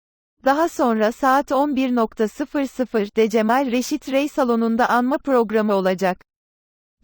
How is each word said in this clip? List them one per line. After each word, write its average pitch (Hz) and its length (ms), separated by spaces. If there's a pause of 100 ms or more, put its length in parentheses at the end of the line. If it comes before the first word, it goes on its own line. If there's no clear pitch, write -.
(460)
Daha 302 240
sonra 226 420
saat 277 400
on 277 240
bir 254 200
nokta 220 320
sıfır 285 380
sıfırda 220 640
Cemal 233 420
Reşit 254 400
Rey 277 160
Salonu'nda 233 600
anma 247 280
programı 220 560
olacak. 185 560 (760)